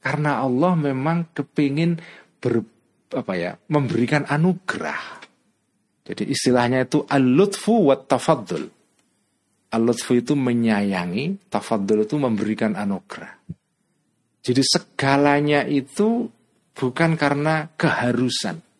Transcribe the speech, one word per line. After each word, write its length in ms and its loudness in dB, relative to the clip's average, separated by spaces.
Karena 400 -2
Allah 320 2
memang 560 -2
kepingin 720 -2
ber-, 240 0
apa 240 -6
ya, 160 -4
memberikan 560 0
anugerah. 960 -4
Jadi 320 -6
istilahnya 480 2
itu 240 -2
al-lutfu 800 2
wa 80 6
tafadzul. 720 -2
Al-lutfu 480 2
itu 160 0
menyayangi, 1120 -2
tafadzul 560 0
itu 160 -2
memberikan 560 0
anugerah. 640 -8
Jadi 240 2
segalanya 960 2
itu 640 -2
bukan 400 0
karena 640 0
keharusan. 800 -2